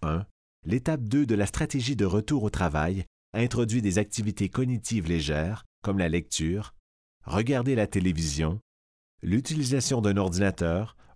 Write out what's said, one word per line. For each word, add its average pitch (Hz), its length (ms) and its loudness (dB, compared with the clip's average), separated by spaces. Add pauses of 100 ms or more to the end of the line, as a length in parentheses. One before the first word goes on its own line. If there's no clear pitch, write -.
un, 82 220 -2 (380)
l'étape 123 400 -2
deux 131 220 2
de 113 100 2
la 101 100 2
stratégie 135 520 -2
de 101 80 4
retour 107 380 2
au 104 60 0
travail 87 540 0 (300)
introduit 117 480 0
des 98 160 2
activités 104 500 -2
cognitives 117 600 -2
légères, 80 560 -2 (160)
comme 98 160 -2
la 90 100 2
lecture, 85 680 -2 (500)
regarder 123 500 0
la 104 120 2
télévision, 82 760 0 (600)
l'utilisation 131 800 0
d'un 101 160 2
ordinateur 95 800 0 (200)